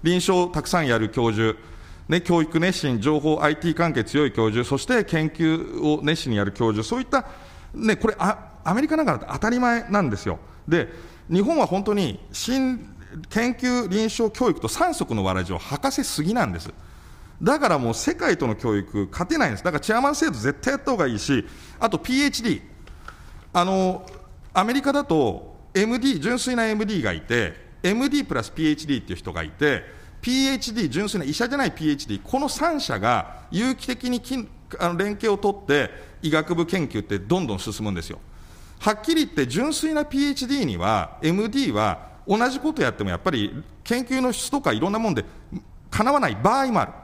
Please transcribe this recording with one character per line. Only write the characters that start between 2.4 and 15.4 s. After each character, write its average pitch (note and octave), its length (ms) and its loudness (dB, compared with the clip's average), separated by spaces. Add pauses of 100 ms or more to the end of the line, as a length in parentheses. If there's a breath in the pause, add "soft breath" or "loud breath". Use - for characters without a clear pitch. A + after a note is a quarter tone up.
育 D#3+ 180 0
熱 F3+ 200 2
心、 B2 200 0
情 D3 200 2
報、 D3+ 220 2
ア D3+ 80 4
イ D#3 60 2
テ E3 140 0
ィ - 20 2
ー - 20 2
関 E3 200 2
係 A#2 100 0
強 D3 240 2
い B2 60 -2
教 A2 160 4
授、 A#2+ 180 0
そ C#3 100 0
し - 80 -4
て A#3 200 2
研 D#3 240 0
究 D#3+ 520 0
を D3+ 220 2
熱 D#3 200 2
心 B2+ 100 0
に G#2+ 40 2
や G2+ 80 2
る G2+ 60 -2
教 A2+ 200 2
授、 G#2+ 160 0
そ A#3 100 -2
う C4 40 -2
い B3+ 40 -4
っ - 20 -20
た、 C4+ 180 0 (480 loud breath)
ね、 A3 220 2
こ A3+ 140 0
れ、 G#3 100 -2
あ、 G3 320 0 (140)
ア E3 80 2
メ A#3+ 80 2
リ D4+ 60 2
カ D#4 100 2
な D#4+ 60 2
ん - 20 2
か F3+ 80 2
だ A2+ 60 -2
と - 120 -12
当 A3+ 80 -4
た A3 100 2
り A#3+ 100 2
前 A#3 300 2
な G3+ 120 2
ん D3+ 80 2
で G#2 80 -2
す - 100 -8
よ。 F2 100 -2 (300 loud breath)
で、 D#3 220 2 (420 loud breath)
日 F3+ 100 4
本 D4+ 160 2
は A#3+ 80 6
本 G3 200 0
当 G#3+ 80 2
に、 F#3 260 0 (140)
新-、 B3+ 600 -2 (360)
研 A#3+ 240 2
究、 B3 340 0
臨 G#3+ 240 2
床、 A3 180 2
教 A#3 200 2
育 D#3 100 0
と A2+ 80 -4
三 F4 260 2
足 - 220 -2
の G2+ 80 2
わ F#2 100 2
ら F#2 120 0